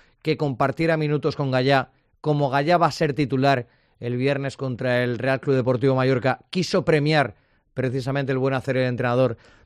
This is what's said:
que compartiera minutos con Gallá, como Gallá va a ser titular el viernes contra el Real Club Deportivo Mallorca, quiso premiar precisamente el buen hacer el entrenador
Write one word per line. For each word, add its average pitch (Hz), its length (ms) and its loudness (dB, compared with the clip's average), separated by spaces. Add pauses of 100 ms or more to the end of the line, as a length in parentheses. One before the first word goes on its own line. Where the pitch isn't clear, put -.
(220)
que 156 160 -2
compartiera 147 580 0
minutos 151 400 -2
con 139 160 -4
Gallá, 131 400 2 (300)
como 147 280 0
Gallá 143 280 2
va 170 100 2
a 147 40 0
ser 151 220 -2
titular 131 540 0 (320)
el 120 160 -4
viernes 135 400 -2
contra 123 480 -2
el 120 160 -2
Real 135 220 -2
Club 139 160 2
Deportivo 127 380 2
Mallorca, 131 540 0
quiso 180 360 -2
premiar 147 500 2 (380)
precisamente 131 580 -2
el 131 60 0
buen 135 160 0
hacer 127 240 -2
el 127 100 2
entrenador 123 480 0 (300)